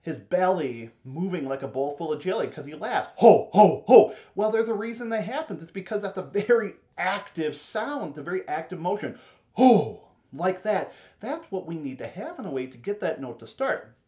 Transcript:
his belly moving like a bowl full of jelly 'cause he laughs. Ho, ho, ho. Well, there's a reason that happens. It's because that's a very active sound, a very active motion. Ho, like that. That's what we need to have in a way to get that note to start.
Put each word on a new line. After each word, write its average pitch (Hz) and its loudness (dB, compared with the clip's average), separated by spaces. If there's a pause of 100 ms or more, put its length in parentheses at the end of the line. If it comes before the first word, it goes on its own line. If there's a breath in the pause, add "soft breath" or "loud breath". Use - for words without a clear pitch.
his 147 -8
belly 143 0 (120)
moving 160 -4
like 135 -4
a 139 -6
bowl 135 -4
full 160 -6
of 151 -4
jelly 196 -2
'cause - -10
he 147 -12
laughs. 196 -4
Ho, - 8
ho, 196 6
ho. - 8 (200 loud breath)
Well, 208 0
there's 226 0
a 226 0
reason 226 -6
that 220 -2
happens. 220 -6
It's 165 -18
because 196 -6
that's 190 -6
a 175 -6
very 202 0 (200)
active 170 -4
sound, 226 -6
a 151 -10
very 180 -6
active 160 -6
motion. 170 -4 (380 loud breath)
Ho, 196 4 (240)
like 180 -4
that. - -2 (300 loud breath)
That's 311 -8
what 185 -6
we 165 -6
need 139 -8
to 113 -10
have 247 -10
in 220 -8
a 165 -6
way 131 -4
to 127 -16
get 202 -6
that 170 -4
note 127 -10
to - -16
start. 220 -4 (160)